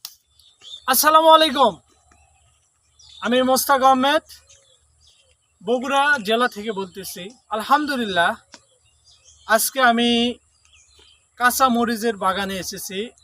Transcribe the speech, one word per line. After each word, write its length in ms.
আসসালামু 500
আলাইকুম, 360
আমি 200
মোস্তাক 400
আহমেদ, 420
বগুড়া 420
জেলা 240
থেকে 240
বলতেছি। 500
আলহামদুলিল্লাহ, 760
আজকে 320
আমি 300
কাঁচা 300
মরিচের 480
বাগানে 420
এসেছি। 400